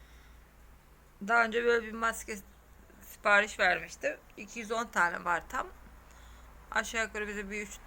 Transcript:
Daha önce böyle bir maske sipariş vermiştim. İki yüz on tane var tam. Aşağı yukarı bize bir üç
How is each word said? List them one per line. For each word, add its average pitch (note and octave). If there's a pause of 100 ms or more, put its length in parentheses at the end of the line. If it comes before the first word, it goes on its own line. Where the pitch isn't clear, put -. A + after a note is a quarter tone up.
(1300)
Daha A#3
önce A3+
böyle A#3
bir G#3+
maske A3+ (640)
sipariş G#3
vermiştim. F3+ (200)
İki G#3+
yüz A3
on A3+
tane F3
var E3
tam. C#4+ (1040)
Aşağı A3+
yukarı G#3+
bize G3+
bir G#3
üç G3+ (180)